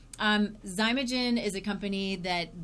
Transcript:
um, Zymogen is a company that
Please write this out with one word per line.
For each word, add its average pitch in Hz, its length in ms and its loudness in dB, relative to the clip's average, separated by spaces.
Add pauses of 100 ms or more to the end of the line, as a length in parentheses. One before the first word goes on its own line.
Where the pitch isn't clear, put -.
(200)
um, 208 440 2
Zymogen 240 800 0
is 196 120 0
a 190 60 -4
company 196 560 -2
that 175 340 -2 (120)